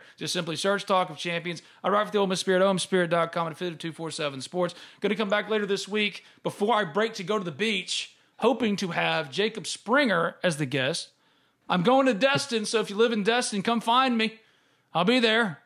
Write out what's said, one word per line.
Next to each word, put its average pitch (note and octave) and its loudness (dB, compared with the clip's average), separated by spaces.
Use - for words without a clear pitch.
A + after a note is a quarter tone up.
Just D#3 -6
simply E3 -4
search G3 -2
Talk F#3 2
of D3 -14
Champions. E3+ -6
I F#3 2
write G#3 2
for F3+ -14
the G#3 2
Ole G3 2
Miss F#3 -2
Spirit, F#3 4
O G3 4
M F#3 2
Spirit F3 0
dot E3 0
com, E3+ -2
and D#3 -8
affiliate F3+ -6
of D3 -18
two E3 -8
four D#3+ -10
seven C#3+ -6
Sports. F3 -4
Gonna G3+ 0
come G#3 -2
back G3+ 0
later G#3+ 0
this G3 -2
week G#3 -2
before G#3 0
I G#3 2
break G#3 -2
to G3 -10
go G#3 -2
to G3+ -4
the E3+ -6
beach, F#3+ -4
hoping A3+ 2
to F3+ -4
have D#3+ 0
Jacob G3 -4
Springer G#3 0
as F3 2
the D3+ -2
guest. C3+ -4
I'm F3+ 2
going C4 6
to B3 4
Destin, A#3+ 0
so A3+ -2
if G#3+ -2
you G3 -8
live A3+ 4
in G#3 0
Destin, A3+ 0
come A#3 0
find A#3+ 2
me. A3 -2
I'll E3 2
be A#3+ 4
there. A3 2